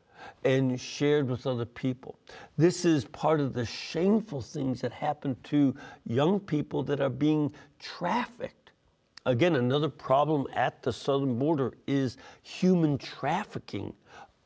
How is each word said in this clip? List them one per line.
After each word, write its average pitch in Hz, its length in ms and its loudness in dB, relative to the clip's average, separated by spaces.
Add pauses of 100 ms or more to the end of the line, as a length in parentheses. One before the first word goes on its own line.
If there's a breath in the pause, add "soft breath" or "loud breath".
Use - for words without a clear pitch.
(440 loud breath)
and 131 360 2
shared 147 480 2
with 123 180 -4
other 120 200 -2
people. - 520 -6 (380 loud breath)
This 175 300 4
is 156 180 4
part 156 360 0
of 131 120 -2
the 117 140 -4
shameful 190 720 -2
things 131 400 -4
that 123 100 -2
happen 143 540 -4
to 143 320 4 (300 loud breath)
young 151 340 2
people 147 440 -2
that 139 160 -2
are 139 100 0
being 147 420 0 (260 loud breath)
trafficked. - 920 -8 (540)
Again, 143 300 2
another 131 340 2
problem 147 640 2
at 127 280 -2
the 127 100 -2
southern 139 460 0
border 135 360 0 (120)
is 135 300 0 (260 loud breath)
human 170 540 2
trafficking, 135 960 -6 (540 loud breath)